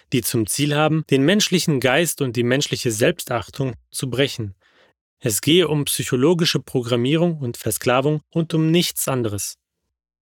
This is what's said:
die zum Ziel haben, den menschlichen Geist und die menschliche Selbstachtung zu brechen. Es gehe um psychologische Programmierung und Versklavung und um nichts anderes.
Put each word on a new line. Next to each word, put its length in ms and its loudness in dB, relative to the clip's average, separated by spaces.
die 100 2
zum 240 -2
Ziel 280 -2
haben, 360 2
den 120 4
menschlichen 580 2
Geist 420 2
und 120 -2
die 100 0
menschliche 480 0
Selbstachtung 840 -2
zu 180 -6
brechen. 460 -2
Es 220 -2
gehe 260 4
um 200 -2
psychologische 760 0
Programmierung 760 0
und 180 -6
Versklavung 640 0
und 220 -4
um 180 2
nichts 380 0
anderes. 460 -4